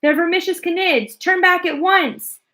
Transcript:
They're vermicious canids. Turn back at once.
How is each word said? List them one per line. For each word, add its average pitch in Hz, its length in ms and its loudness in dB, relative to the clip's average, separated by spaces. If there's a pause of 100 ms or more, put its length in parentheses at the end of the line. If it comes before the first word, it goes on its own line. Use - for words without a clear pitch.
They're 294 120 4
vermicious 339 460 0
canids. 339 580 -2
Turn 370 220 0
back 359 260 2
at 302 140 -4
once. 349 600 0 (140)